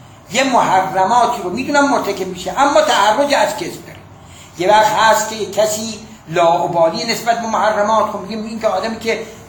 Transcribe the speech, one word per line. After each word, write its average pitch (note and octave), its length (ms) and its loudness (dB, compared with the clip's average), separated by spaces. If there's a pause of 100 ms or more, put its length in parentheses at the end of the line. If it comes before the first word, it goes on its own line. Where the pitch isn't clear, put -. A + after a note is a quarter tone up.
(320)
یه B3 120 0
محرماتی F#3+ 1000 2
رو F3+ 80 -6
می‌دونم C#4 420 0
مرتکب G3+ 360 -2
می‌شه، - 320 -6
اما D4+ 220 4
تحرج B3 520 2
از D3+ 220 0
کذب - 300 -10
داره. - 140 -18 (580)
یه F3+ 120 0
وقت G#3+ 220 4
هست A3 380 2
که A3+ 60 -8
یک G#3 180 -6
کسی G#3+ 540 -4 (200)
لاابالی E3+ 840 2
نسبت A#3 300 -2
به A3 60 -6
محرمات، G#3+ 640 0
خب G3 80 -6
می‌گیم G#3+ 240 -8
این A3+ 160 -8
که A3 80 0
آدمی G#3 320 -4
که A3 260 -4 (240)